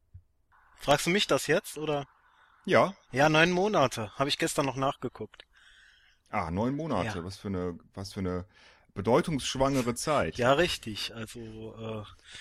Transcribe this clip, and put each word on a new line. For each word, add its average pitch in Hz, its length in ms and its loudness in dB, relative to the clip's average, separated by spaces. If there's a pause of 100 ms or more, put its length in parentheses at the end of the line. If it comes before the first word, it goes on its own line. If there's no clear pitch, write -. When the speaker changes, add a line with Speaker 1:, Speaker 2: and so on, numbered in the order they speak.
(760)
Speaker 1:
Fragst - 300 2
du 170 40 0
mich 196 180 2
das 143 180 2
jetzt, 151 320 0
oder? 147 280 -2 (580)
Speaker 2:
Ja. 165 300 4 (180)
Speaker 1:
Ja, 139 160 6
neun 160 240 6
Monate. 175 640 2
Hab 135 100 2
ich 143 120 -2
gestern 156 280 0
noch 131 100 -2
nachgeguckt. - 680 -6 (840)
Speaker 2:
Ah, 92 200 -4
neun 113 240 0
Monate. 113 440 -4
Speaker 1:
Ja. 82 60 -8
Speaker 2:
Was 95 120 -10
für - 120 -10
eine, 90 300 -4 (160)
was 98 180 -12
für 104 80 -8
eine 90 240 -4 (500)
bedeutungsschwangere 131 1000 2
Zeit. 120 440 0
Speaker 1:
Ja, 123 160 4
richtig. 143 600 -2
Also, 110 640 -12
äh, 110 260 -8 (380)